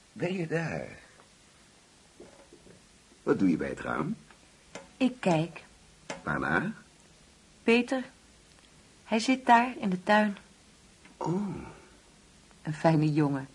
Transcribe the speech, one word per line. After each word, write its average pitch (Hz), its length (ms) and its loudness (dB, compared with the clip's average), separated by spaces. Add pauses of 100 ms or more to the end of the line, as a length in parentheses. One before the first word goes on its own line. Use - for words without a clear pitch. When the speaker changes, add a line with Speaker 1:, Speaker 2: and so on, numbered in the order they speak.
(120)
Speaker 1:
ben 170 200 -4
je 185 140 -4
daar? 131 420 -4 (2250)
Wat 113 160 0
doe 92 120 2
je 80 60 2
bij 69 120 -6
het 64 120 -10
raam? 69 360 -4 (800)
Speaker 2:
Ik 254 240 -2
kijk. 165 420 -2 (600)
Speaker 1:
Waarnaar? 73 500 -2 (920)
Speaker 2:
Peter. 240 420 2 (1000)
Hij 220 140 0
zit 262 280 2
daar 240 320 6
in 208 120 -2
de 180 120 -2
tuin. 208 340 4 (800)
Speaker 1:
Oh. 185 400 -4 (1080)
Speaker 2:
Een 156 120 -6
fijne 156 380 4
jongen. 143 420 0